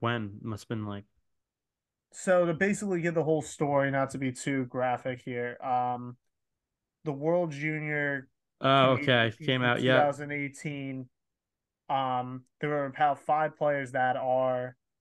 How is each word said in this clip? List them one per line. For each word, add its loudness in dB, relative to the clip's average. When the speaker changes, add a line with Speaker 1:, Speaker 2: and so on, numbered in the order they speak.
Speaker 1:
when? -2
Must've -10
been, -6
like -10
Speaker 2:
So 2
to 2
basically 0
give -2
the 2
whole 2
story, 0
not 0
to -8
be -2
too -2
graphic -4
here, -6
um, -2
the -4
World 0
Junior -4
Speaker 1:
Oh, 6
Speaker 2:
Canadian 0
Speaker 1:
okay. 4
Speaker 2:
team -14
Speaker 1:
Came 2
Speaker 2:
from 4
Speaker 1:
out, 2
yeah. 6
Speaker 2:
two 8
thousand 0
eighteen, -8
um, -2
there -2
were 0
about 2
five 0
players 0
that 2
are 0